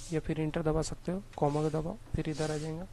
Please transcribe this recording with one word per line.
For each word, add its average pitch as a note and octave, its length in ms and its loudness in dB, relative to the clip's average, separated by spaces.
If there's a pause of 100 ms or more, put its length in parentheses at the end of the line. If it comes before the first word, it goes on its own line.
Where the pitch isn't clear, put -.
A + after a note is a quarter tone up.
(120)
या D#3 80 2
फिर D#3 200 -2
एंटर D#3 220 0
दबा D#3 200 4
सकते - 300 -2
हो, G3 100 -2 (140)
कॉमा D3 260 4
को D#3 80 4
दबाओ, D#3+ 260 -2 (180)
फिर D#3+ 140 2
इधर D#3 220 0
आ D#3 60 0
जाएगा। D#3+ 360 -4